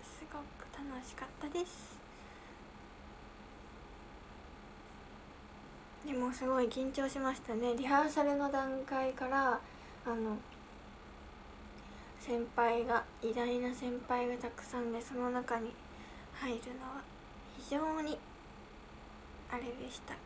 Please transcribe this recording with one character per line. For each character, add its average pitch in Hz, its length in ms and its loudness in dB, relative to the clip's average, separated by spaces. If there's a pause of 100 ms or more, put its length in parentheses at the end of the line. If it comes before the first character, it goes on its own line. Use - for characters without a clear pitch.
す - 220 -10
ご 302 140 -6
く - 360 -10
楽 262 300 -6
し - 100 -8
か 262 100 -6
っ 269 40 -8 (100)
た 302 80 -2
で 349 180 2
す。 - 320 -10 (4000)
で 302 80 0
も 247 200 4
す 262 120 0
ご 262 140 8
い 240 80 8
緊 262 240 2
張 269 160 4
し 269 120 0
ま 262 140 4
し - 80 -4
た 233 140 -2
ね。 240 200 4
リ 254 100 0
ハ 277 160 10
ー 311 80 8
サ 302 140 6
ル 285 120 8
の 285 160 4
段 269 320 2
階 262 300 2
か 262 140 -2
ら、 262 340 8 (440)
あ 254 40 2
の、 220 280 2 (1800)
先 233 260 2 (100)
輩 233 300 8
が、 233 180 6 (180)
偉 226 120 2
大 240 260 4
な 247 160 2
先 247 160 0 (160)
輩 247 220 4
が 247 80 0
た 247 120 -4
く - 140 -8
さ - 160 -2
ん 233 140 2
で、 233 80 0
そ 254 120 -8
の 247 180 2
中 247 280 2
に 226 140 -2 (600)
入 254 200 0
る 226 40 0 (220)
の 262 80 -8
は 269 140 -6 (560)
非 - 140 -6
常 311 300 4
に 302 160 0 (1300)
あ 247 60 -2
れ 247 60 -2
で 254 280 -6
し - 120 -8
た。 - 100 -8 (120)